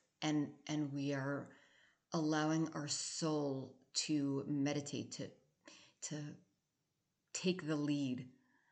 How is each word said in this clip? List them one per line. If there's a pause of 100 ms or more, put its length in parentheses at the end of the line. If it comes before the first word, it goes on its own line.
(200)
and, (140)
and
we
are (640)
allowing
our
soul (200)
to
meditate,
to, (720)
to (1160)
take
the
lead, (440)